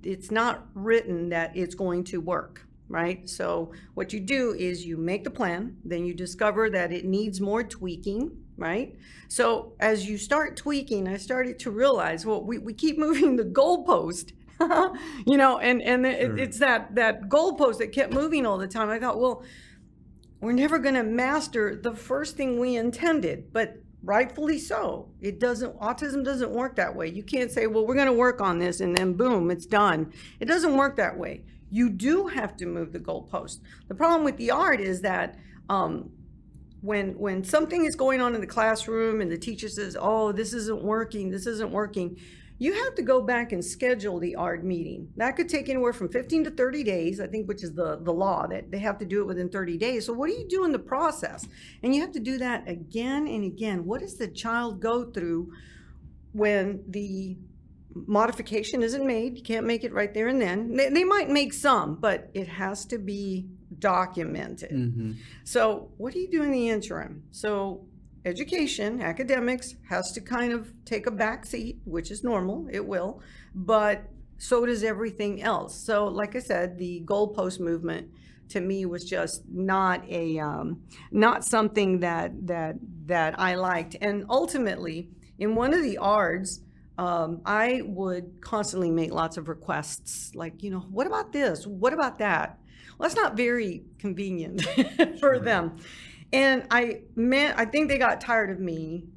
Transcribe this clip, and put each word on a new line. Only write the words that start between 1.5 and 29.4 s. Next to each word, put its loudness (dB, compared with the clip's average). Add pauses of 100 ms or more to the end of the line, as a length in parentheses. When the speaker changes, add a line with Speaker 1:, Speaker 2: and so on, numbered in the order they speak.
Speaker 1:
it's -2
going 0
to -4
work, -4 (200)
right? -2
So -2 (220)
what -6
you -4
do 0
is -4
you -6
make -2
the -4
plan, -2
then -4
you -2
discover 0
that 0
it -4
needs 0
more 0
tweaking, -6 (280)
right? -4 (320)
So 0
as 2
you -6
start 0
tweaking, -2
I -4
started -4
to -6
realize, 2
well, 0
we, -4
we -8
keep 0
<laughs> 2
moving 6
the 2
goalpost, 2 (260)
<laughs> 2
you 8
know, 8
and, 4
and 4
it, 2
Speaker 2:
Sure. 0
Speaker 1:
it's -4
that, 4
that 2
goalpost 4
that -2
kept 2
moving 2
all 2
the -4
time. -2
I -2
thought, 0
well, 2 (1000)
we're 0
never 4
gonna 4
master 0
the -4
first -4
thing 0
we 2
intended, 0
but -2 (260)
rightfully 2
so. -4 (100)
It -6
doesn't, 0
autism -2
doesn't -2
work -2
that 0
way. -4
You -8
can't -2
say, 2
"Well, 2
we're 0
gonna 6
work 4
on 2
this," 0
and 2
then 4
boom, 4